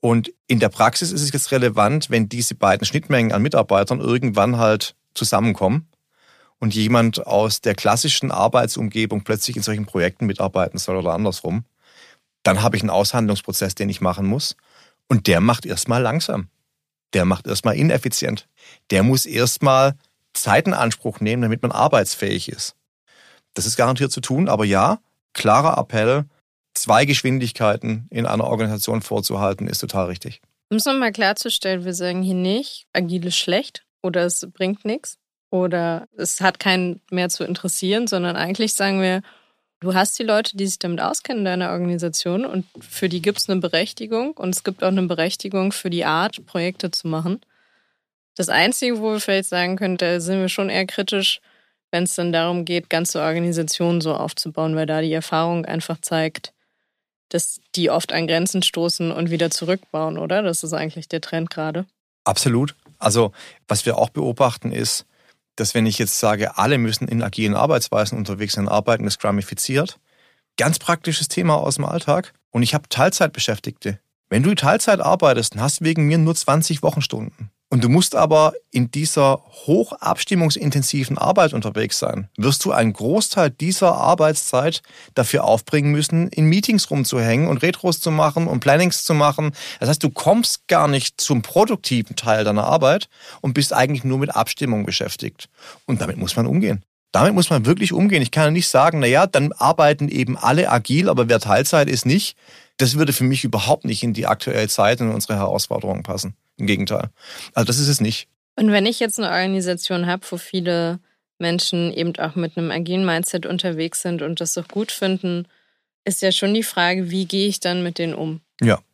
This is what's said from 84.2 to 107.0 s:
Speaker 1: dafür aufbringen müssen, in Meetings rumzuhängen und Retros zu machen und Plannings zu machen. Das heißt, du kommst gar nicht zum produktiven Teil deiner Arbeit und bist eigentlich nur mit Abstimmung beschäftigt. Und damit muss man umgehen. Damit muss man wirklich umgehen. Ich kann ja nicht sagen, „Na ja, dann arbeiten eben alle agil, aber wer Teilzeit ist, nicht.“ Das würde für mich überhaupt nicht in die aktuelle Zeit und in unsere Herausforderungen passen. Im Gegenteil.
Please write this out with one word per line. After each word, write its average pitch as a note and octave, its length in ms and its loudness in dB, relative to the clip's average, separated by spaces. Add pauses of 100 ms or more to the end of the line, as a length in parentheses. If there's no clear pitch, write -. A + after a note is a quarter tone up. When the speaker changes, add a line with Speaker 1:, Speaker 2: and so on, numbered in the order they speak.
Speaker 1:
dafür - 300 0
aufbringen C#3+ 480 2
müssen, E3 380 2
in D#3 160 2
Meetings G3+ 440 4
rumzuhängen C3 580 2
und C#3+ 140 0
Retros F3 380 0
zu - 100 -2
machen D#3 380 2
und D#3 140 0
Plannings E3 420 4
zu - 100 0
machen. D3 380 2 (280)
Das B2 100 0
heißt, D#3 140 2
du D#3 60 4
kommst - 580 0
gar D3+ 200 4
nicht C#3 340 -2
zum A#2+ 220 0
produktiven F#3 720 0
Teil A2 280 2
deiner G#2 200 2
Arbeit D#3 460 2 (320)
und C3+ 120 -2
bist C#3 200 0
eigentlich C3 300 0
nur C3 140 0
mit C#3 180 -2
Abstimmung A2+ 500 -2
beschäftigt. - 640 -6 (360)
Und A2+ 160 -2
damit - 160 -4
muss F#2+ 180 -4
man A#2+ 120 2
umgehen. B2+ 360 0 (280)
Damit D3 220 4
muss F3+ 160 2
man B2 160 2
wirklich F3+ 260 2
umgehen. F#3+ 300 4
Ich A#2+ 100 -2
kann D#3 140 4
ja D3+ 60 4
nicht E3+ 160 0
sagen, D#3 320 4
„Na C3 80 4
ja, C#3+ 200 6
dann D3 240 2
arbeiten D3 580 4
eben B2+ 280 -2
alle C#3 340 2
agil, C3+ 380 2
aber B2 180 4
wer A#2 120 4
Teilzeit C#3 500 2
ist, C3 160 -2
nicht.“ D3+ 320 2 (400)
Das C3 200 2
würde D3+ 160 4
für - 120 0
mich C3 180 2
überhaupt A2+ 400 0
nicht G#2+ 200 -2
in A#2 100 0
die G#2 140 -4
aktuelle A2 420 -2
Zeit A2 320 2
und A#2 80 0
in A2 40 -2
unsere A2 220 -2
Herausforderungen G2 680 -2
passen. F#2+ 320 -8 (220)
Im G2 100 -4
Gegenteil. G2+ 420 -2 (440)